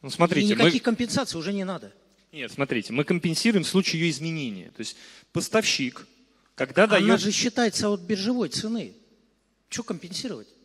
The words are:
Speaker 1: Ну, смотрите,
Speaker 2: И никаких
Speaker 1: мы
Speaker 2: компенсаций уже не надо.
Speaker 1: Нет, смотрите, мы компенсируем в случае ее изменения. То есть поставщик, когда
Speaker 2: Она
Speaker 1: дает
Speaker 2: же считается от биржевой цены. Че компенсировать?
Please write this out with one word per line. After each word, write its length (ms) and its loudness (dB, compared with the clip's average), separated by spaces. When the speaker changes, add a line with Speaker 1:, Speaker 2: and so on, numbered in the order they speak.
Speaker 1:
Ну, 80 -12
смотрите, 380 2
Speaker 2:
И 20 4
никаких 240 6
Speaker 1:
мы 60 2
Speaker 2:
компенсаций 580 -2
уже 140 -6
не 120 -4
надо. 280 -10
Speaker 1:
Нет, 180 -10
смотрите, 420 -2
мы 120 0
компенсируем 580 2
в 60 -2
случае 340 2
ее 80 2
изменения. 680 -6
То 40 -14
есть 160 -10
поставщик, 760 -2
когда 280 4
Speaker 2:
Она 140 4
Speaker 1:
дает 220 6
Speaker 2:
же 100 0
считается 580 0
от 120 -2
биржевой 480 -2
цены. 460 -6
Че 160 -8
компенсировать? 640 -8